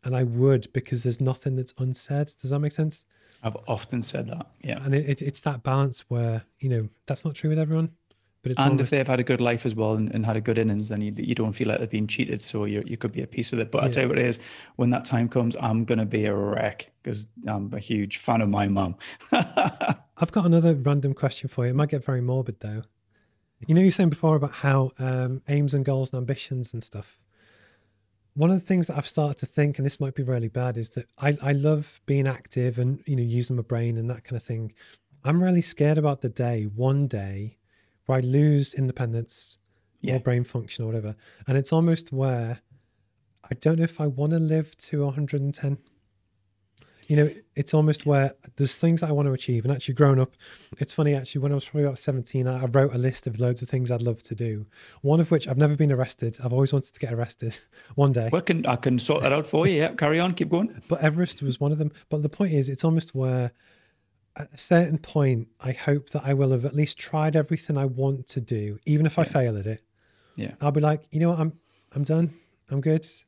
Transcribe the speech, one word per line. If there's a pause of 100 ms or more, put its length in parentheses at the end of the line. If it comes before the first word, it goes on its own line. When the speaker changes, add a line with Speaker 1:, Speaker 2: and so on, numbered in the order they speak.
Speaker 1:
And
I
would,
because
there's
nothing
that's
unsaid. (100)
Does
that
make
sense? (360)
Speaker 2:
I've (100)
often
said
that, (100)
yeah.
Speaker 1:
And
it,
it,
it's
that
balance
where, (160)
you
know, (180)
that's
not
true
with
everyone, (500)
but
it's
Speaker 2:
And
if
Speaker 1:
almost
Speaker 2:
they've
had
a
good
life
as
well
and,
and
had
a
good
innings,
then
you,
you
don't
feel
like
they've
been
cheated,
so
you,
you
could
be
at
peace
with
it.
But
I
Speaker 1:
Yeah.
Speaker 2:
tell
you
what
it
is, (380)
when
that
time
comes,
I'm
gonna
be
a
wreck, (140)
'cause (180)
I'm
a
huge
fan
of
my
mum. (180)
<laughs>
Speaker 1:
I've
got
another
random
question
for
you.
It
might
get
very
morbid,
though. (840)
You
know,
you
were
saying
before
about
how,
um,
aims
and
goals
and
ambitions
and
stuff. (1160)
One
of
the
things
that
I've
started
to
think,
and
this
might
be
really
bad,
is
that (140)
I,
I
love
being
active
and,
you
know,
using
my
brain
and
that
kind
of
thing. (500)
I'm
really
scared
about
the
day,
one
day, (480)
where
I
lose
independence (420)
Speaker 2:
Yeah.
Speaker 1:
or
brain
function
or
whatever. (320)
And
it's
almost
where (880)
I
don't
know
if
I
wanna
live
to
a
hundred
and
ten. (1300)
You
know, (240)
it's
almost
where (240)
there's
things
that
I
want
to
achieve.
And
actually
growing
up, (420)
it's
funny,
actually,
when
I
was
probably
about
seventeen,
I,
I
wrote
a
list
of
loads
of
things
I'd
love
to
do. (360)
One
of
which,
I've
never
been
arrested.
I've
always
wanted
to
get
arrested (180)
<laughs>
one
day.
Speaker 2:
Well,
I
can,
I
can
sort
that
out
for
you.
Yeah,
carry
on,
keep
going.
Speaker 1:
But
Everest
was
one
of
them. (180)
But
the
point
is,
it's
almost
where (880)
at
a
certain
point, (100)
I
hope
that
I
will
have
at
least
tried
everything
I
want
to
do,
even
if
I
Speaker 2:
Yeah.
Speaker 1:
fail
at
it. (560)
Speaker 2:
Yeah.
Speaker 1:
I'll
be
like,
"You
know
what?
I'm, (340)
I'm
done. (380)
I'm
good." (220)